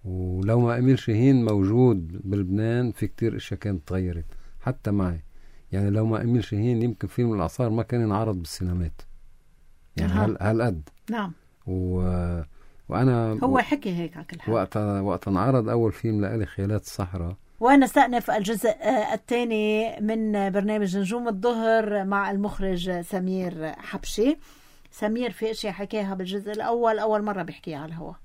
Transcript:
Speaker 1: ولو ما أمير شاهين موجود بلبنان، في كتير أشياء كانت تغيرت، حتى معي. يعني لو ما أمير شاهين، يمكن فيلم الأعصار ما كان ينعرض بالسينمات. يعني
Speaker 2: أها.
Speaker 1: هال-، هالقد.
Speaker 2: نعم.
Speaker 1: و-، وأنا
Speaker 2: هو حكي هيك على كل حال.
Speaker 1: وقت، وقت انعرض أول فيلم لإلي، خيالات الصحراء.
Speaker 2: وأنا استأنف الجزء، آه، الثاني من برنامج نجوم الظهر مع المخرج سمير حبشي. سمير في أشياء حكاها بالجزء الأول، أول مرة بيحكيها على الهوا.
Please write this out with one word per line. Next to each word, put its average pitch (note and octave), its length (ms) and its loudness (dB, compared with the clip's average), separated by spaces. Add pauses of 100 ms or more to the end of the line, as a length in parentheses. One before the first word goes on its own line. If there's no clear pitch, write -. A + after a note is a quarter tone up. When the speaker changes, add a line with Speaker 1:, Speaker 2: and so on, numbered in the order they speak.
Speaker 1:
ولو F#2 540 0
ما A#2+ 200 2
أمير B2+ 160 6
شاهين A#2+ 500 4
موجود G2+ 840 4
بلبنان، G#2+ 640 0
في - 160 -4
كتير A2+ 280 -2
أشياء - 240 -8
كانت G2 280 -4
تغيرت، F2+ 380 -2 (360)
حتى B2+ 300 -4
معي. F#2 300 0 (500)
يعني G2+ 180 0
لو A2 160 2
ما A2+ 160 0
أمير A#2 200 2
شاهين، A2 400 0
يمكن A2+ 260 -2
فيلم A#2+ 260 0
الأعصار G#2 360 0
ما A2 140 0
كان A#2+ 180 0
ينعرض G#2+ 340 0
بالسينمات. F2+ 640 -4 (960)
يعني G3+ 140 0
Speaker 2:
أها. G#3 140 4
Speaker 1:
هال-، - 160 0
هالقد. G#2+ 480 0 (220)
Speaker 2:
نعم. G3+ 220 -4 (340)
Speaker 1:
و-، F2+ 760 0 (480)
وأنا A#2 540 2
Speaker 2:
هو C4 160 4
حكي A#3 360 -2
هيك E3+ 220 -6
على - 80 -14
كل E3+ 160 -16
حال. G#2+ 120 -2
Speaker 1:
وقت، G#2 240 0
وقت G2+ 500 0
انعرض A2+ 420 2
أول A#2 220 2
فيلم G#2+ 300 0
لإلي، G#2+ 240 0
خيالات G2+ 360 -2
الصحراء. F#2 540 -6 (240)
Speaker 2:
وأنا C4+ 260 8
استأنف B3 460 2
الجزء، G#3+ 380 0
آه، - 440 0
الثاني A3 840 0
من G#3+ 520 0
برنامج G3+ 460 0
نجوم A3+ 300 -2
الظهر A3 760 2
مع G3+ 260 0
المخرج F#3+ 680 -2
سمير F3+ 680 -4
حبشي. - 680 -2 (540)
سمير A3+ 400 -2
في A3 200 -4
أشياء G#3+ 220 -6
حكاها G3 400 -4
بالجزء F#3+ 380 -6
الأول، A3 480 0
أول G#3+ 240 2
مرة G3 200 -4
بيحكيها D#3+ 340 -10
على D#3 120 -10
الهوا. E3 240 -12 (120)